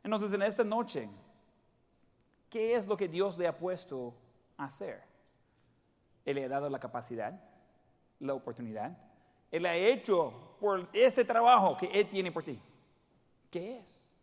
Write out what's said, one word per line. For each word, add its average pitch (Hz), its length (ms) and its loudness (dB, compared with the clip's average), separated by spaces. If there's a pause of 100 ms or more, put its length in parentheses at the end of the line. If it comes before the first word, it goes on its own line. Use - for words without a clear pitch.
Entonces, 208 300 -2
en 196 80 0
esta 214 200 0
noche, 208 460 -2 (1400)
¿qué 226 240 0
es 208 120 0
lo 202 100 0
que 185 120 -2
Dios 175 300 -2
le 175 100 2
ha - 80 -2
puesto 139 580 -8 (440)
a 143 60 -6
hacer? 139 380 -12 (1200)
Él 139 120 -2
le 135 80 -4
ha 127 40 -6
dado 139 200 -4
la 135 100 -6
capacidad, 117 640 -10 (800)
la 135 140 -4
oportunidad. 117 600 -8 (540)
Él 165 140 -2
ha 170 100 0
hecho 180 840 2
por 190 320 0
ese 247 320 6
trabajo 233 520 6
que 180 100 -2
Él 202 200 2
tiene 190 240 -2
por 160 120 -6
ti. 135 180 -10 (920)
¿Qué 220 280 -8
es? - 280 -20 (160)